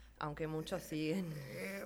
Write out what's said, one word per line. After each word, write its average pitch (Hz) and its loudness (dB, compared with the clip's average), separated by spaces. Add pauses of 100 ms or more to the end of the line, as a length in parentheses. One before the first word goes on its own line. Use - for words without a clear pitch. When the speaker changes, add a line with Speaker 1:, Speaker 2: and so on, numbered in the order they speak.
(200)
Speaker 1:
aunque 151 0
muchos 156 0
siguen. 156 2
Speaker 2:
Eh, 190 -4